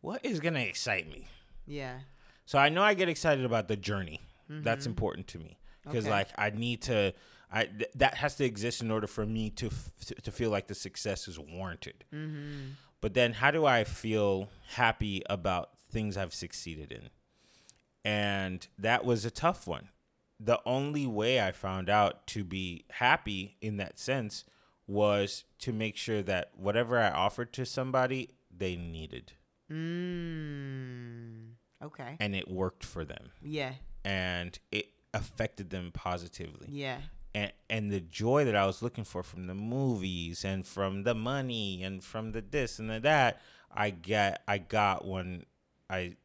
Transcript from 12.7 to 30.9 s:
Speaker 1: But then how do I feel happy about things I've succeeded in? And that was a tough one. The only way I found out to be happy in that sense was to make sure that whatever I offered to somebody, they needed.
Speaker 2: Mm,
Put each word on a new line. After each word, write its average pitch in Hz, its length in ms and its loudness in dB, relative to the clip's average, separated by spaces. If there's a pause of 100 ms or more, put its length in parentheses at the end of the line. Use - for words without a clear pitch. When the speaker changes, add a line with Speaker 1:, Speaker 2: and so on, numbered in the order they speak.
Speaker 1:
But 104 120 -2
then 120 200 6
how 123 180 4
do 151 140 4
I 120 180 8
feel 104 680 2 (200)
happy 107 600 2
about 92 480 -2
things 107 400 -4
I've 95 160 -4
succeeded 80 580 -8
in? - 180 -14 (960)
And 98 640 0 (100)
that 110 280 2
was 113 200 2
a 117 60 -2
tough - 360 0
one. 80 220 -6 (500)
The 110 260 2
only 139 400 0
way 117 360 4
I 95 100 2
found 95 380 -4
out 104 380 4
to 104 160 -4
be 90 480 -6
happy 104 680 2
in 107 160 -4
that 98 220 -6
sense 127 460 -4 (440)
was 101 540 4 (160)
to - 120 -4
make 110 240 -2
sure 107 280 0
that 92 340 0
whatever 113 400 2
I 107 140 6
offered 101 420 0
to 127 120 -4
somebody, 131 680 0 (180)
they 90 260 -2
needed. 82 580 -10 (380)
Speaker 2:
Mm, 139 1800 -8 (340)